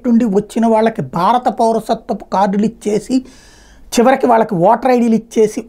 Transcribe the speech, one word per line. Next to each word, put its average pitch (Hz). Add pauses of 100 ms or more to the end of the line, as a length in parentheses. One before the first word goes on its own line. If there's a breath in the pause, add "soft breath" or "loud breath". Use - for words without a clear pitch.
నుండి 233
వచ్చిన 208
వాళ్ళకి 220
భారత 208
పౌరసత్వపు 226
కార్డులు 202
ఇచ్చేసి, 226 (760 soft breath)
చివరికి 262
వాళ్ళకి 226
ఓటర్ 226
ఐడీలు 240
ఇచ్చేసి 220